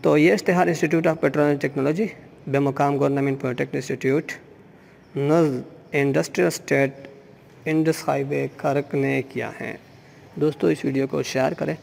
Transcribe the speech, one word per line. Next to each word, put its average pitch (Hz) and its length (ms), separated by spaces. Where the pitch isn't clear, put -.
तो 151 120
ये 170 180
इश्तिहार 180 340
Institute 165 380
of 160 120
Petroleum 147 420
Technology, 147 480
बेमुकाम 139 500
गवर्नमेंट 139 420
पॉलिटेक्निक 135 360
इंस्टीट्यूट, 135 560
नज़ 147 800
इंडस्ट्रियल 156 540
स्टेट, 139 580
इंडस 156 400
हाईवे 139 380
खरक 143 340
ने 135 300
किया 117 340
है। 117 200
दोस्तों, 151 320
इस 151 140
वीडियो 135 220
को 139 180
शेयर 135 300
करें 156 280